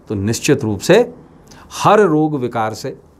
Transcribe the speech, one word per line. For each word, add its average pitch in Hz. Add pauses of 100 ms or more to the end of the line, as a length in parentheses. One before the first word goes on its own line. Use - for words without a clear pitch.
(100)
तो 110
निश्चित 110
रूप 104
से 202 (760)
हर 202
रोग 151
विकार 117
से - (240)